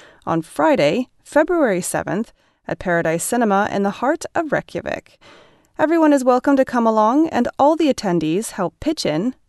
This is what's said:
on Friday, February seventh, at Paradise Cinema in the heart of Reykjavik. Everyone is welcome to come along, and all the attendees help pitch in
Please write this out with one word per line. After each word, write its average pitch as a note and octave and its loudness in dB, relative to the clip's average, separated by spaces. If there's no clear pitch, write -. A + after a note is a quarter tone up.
on - -2
Friday, A#3+ 0
February D4 0
seventh, F3 -6
at - -6
Paradise E3+ -2
Cinema G#3+ 0
in G3+ -2
the G3 0
heart C4 -4
of D#4+ -4
Reykjavik. - -6
Everyone D#4 4
is C4 0
welcome B3+ 2
to C4 2
come A#3 -2
along, A3+ 2
and - -2
all D4+ 4
the D#4 2
attendees F3 -2
help F3 -6
pitch D#4 -4
in F3 -2